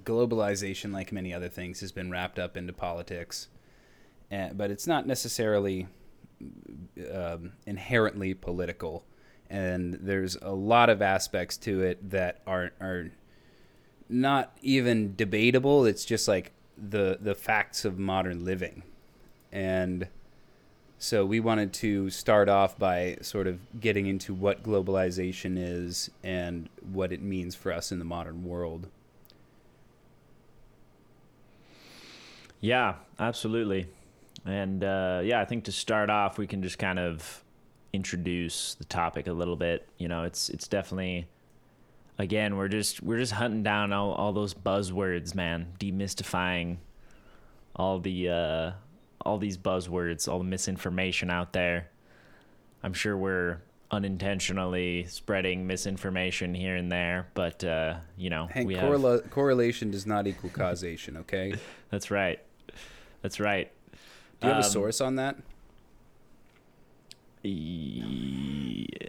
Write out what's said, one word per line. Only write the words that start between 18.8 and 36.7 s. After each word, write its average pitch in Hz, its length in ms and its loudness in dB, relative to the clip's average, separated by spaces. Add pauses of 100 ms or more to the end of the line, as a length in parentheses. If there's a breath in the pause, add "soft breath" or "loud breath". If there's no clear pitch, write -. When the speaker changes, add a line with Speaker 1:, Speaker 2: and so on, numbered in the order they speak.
Speaker 1:
And 92 560 0 (920 soft breath)
so 101 280 4
we 110 140 2
wanted 110 340 2
to 101 360 2
start 104 380 6
off 98 300 6
by 90 420 2
sort 98 260 -2
of 90 120 -2 (200)
getting 101 280 2
into 98 260 -2
what 95 300 0
globalization 92 960 0
is 87 520 -4 (120)
and 87 460 -4 (120)
what 92 320 -2
it - 80 -4
means 92 340 -4
for - 180 -4
us 85 200 -4
in 92 60 -2
the 85 60 -6
modern 85 400 -6
world. 87 420 -6 (3750 loud breath)
Speaker 2:
Yeah, 113 340 4 (240)
absolutely. 110 680 0 (580 soft breath)
And, 95 360 -2
uh, 95 420 0
yeah, 113 160 2
I 98 40 2
think 117 200 -4
to 101 80 -6
start 107 360 2
off, 104 300 2
we 101 80 -2
can 95 160 -4
just 92 160 -6